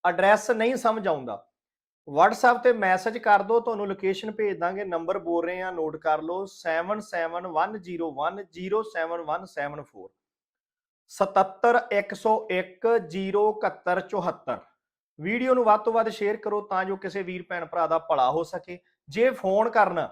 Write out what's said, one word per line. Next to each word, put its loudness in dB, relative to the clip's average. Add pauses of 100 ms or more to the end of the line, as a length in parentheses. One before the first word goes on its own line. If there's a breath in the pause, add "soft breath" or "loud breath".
ਐਡਰੈਸ 4
ਨਹੀਂ 2
ਸਮਝ 0
ਆਉਂਦਾ, -4 (600)
WhatsApp 4
ਤੇ 6
ਮੈਸੇਜ 0
ਕਰ 4
ਦਿਓ, 2
ਤੁਹਾਨੂੰ -2
ਲੋਕੇਸ਼ਨ -4
ਭੇਜ -2
ਦਾਂਗੇ। -4
ਨੰਬਰ -2
ਬੋਲ -2
ਰਹੇ -6
ਆ, -6
ਨੋਟ -4
ਕਰ 0
ਲਓ, -6
ਸੈਵਨ -4
ਸੈਵਨ -6
ਵਨ -2
ਜ਼ੀਰੋ -6
ਵਨ -6
ਜ਼ੀਰੋ -2
ਸੈਵਨ -6
ਵਨ -6
ਸੈਵਨ -8
ਫੋਰ। -20 (1040)
7710107174 0 (580)
ਵੀਡੀਓ 0
ਨੂੰ 4
ਵੱਧ 6
ਤੋਂ 0
ਵੱਧ 2
ਸ਼ੇਅਰ -2
ਕਰੋ, -4
ਤਾਂ -2
ਜੋ -4
ਕਿਸੇ -8
ਵੀਰ -8
ਭੈਣ -6
ਭਰਾ -2
ਦਾ 2
ਭਲਾ 2
ਹੋ -2
ਸਕੇ। -10 (300)
ਜੇ 4
ਫੋਨ 0
ਕਰਨਾ 4